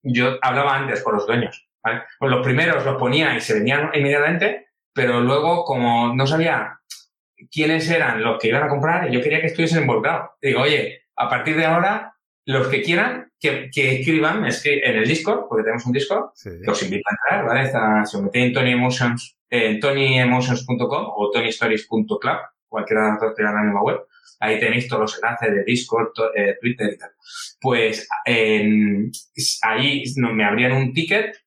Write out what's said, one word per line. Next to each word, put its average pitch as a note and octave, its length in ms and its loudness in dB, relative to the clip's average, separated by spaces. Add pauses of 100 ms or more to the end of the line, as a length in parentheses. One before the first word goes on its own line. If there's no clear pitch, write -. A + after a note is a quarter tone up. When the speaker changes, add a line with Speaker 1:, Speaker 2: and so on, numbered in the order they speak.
Speaker 1:
Yo B2 400 2
hablaba C3+ 340 2
antes C3 260 -4
con A2 120 0
los G2+ 120 0
dueños, A2+ 440 -2 (120)
¿vale? A2+ 200 -4 (160)
Pues C3+ 120 0
los B2+ 140 0
primeros C#3 400 2
los C3+ 120 0
ponía D3+ 380 0
y A2+ 60 -2
se A2+ 140 -2
vendían C#3 400 0
inmediatamente, D3+ 720 0 (260)
pero B2 280 0
luego, D3 440 2
como A#2+ 500 0
no C3+ 120 2
sabía D#3 540 0 (720)
quiénes D#3+ 400 0
eran B2+ 320 0
los A2+ 160 0
que A2+ 100 0
iban C#3 140 2
a D3 60 0
comprar, C#3+ 420 0
yo B2 120 2
quería D#3 180 0
que D#3+ 80 -2
estuviesen D#3+ 340 0
involucrados. B2+ 480 0 (100)
Digo, C3+ 200 0
"Oye, D3 420 0 (140)
a B2 120 -2
partir D#3 280 0
de D#3+ 80 2
ahora, F#3 500 0 (300)
los C3 240 0
que C#3 140 0
quieran, F#3+ 580 -2
que, - 320 -2
que C3 280 0
escriban, D#3 460 2
es - 160 -4
que C#3+ 180 0
en A#2+ 160 2
el A2 100 2
Discord, D#3+ 420 0
porque A2 160 0
tenemos A#2+ 220 -2
un B2 60 0
Discord, - 420 -2
Speaker 2:
Sí. - 160 -14 (120)
Speaker 1:
que - 80 -4
os - 120 -2
invito G2 260 -4
a G#2 60 -2
entrar, D#3 320 -2
¿vale? C3 200 2
Está, G#2+ 380 2
si G#2 120 -8
os G2 60 -2
metéis B2 240 2
en B2 60 2
Tony B2 200 2
Emotions, B2 680 0 (120)
eh, A2+ 200 2
en G#2+ 100 -2
tony C3+ 380 2
emotions B2+ 460 2
punto B2 240 -2
com D#3 260 -2
o G#2 160 0
tony A2+ 180 0
stories A2 380 0
punto G#2+ 320 -2
club, C3 200 -2 (300)
cualquiera G#2+ 360 -2
de G#2+ 60 2
las G#2+ 100 -2
dos A2 160 0
que A2 80 -2
la G#2 80 0
misma G#2 300 2
web, - 180 0 (400)
ahí A2 180 0
tenéis A#2 300 0
todos A2 140 0
los - 200 -4
enlaces A2+ 320 0
de G2 80 2
Discord, A2+ 520 0
to-, A2+ 200 -2
eh, G2+ 260 0
Twitter A#2+ 320 -2
y - 60 -14
tal". - 120 -18 (500)
Pues, A2+ 480 0 (160)
en, G#2+ 880 2 (520)
ahí C#3+ 420 0 (120)
no-, A#2+ 160 0
me G#2+ 120 0
abrían A#2+ 280 2
un C3 200 2
ticket G#3 440 0 (100)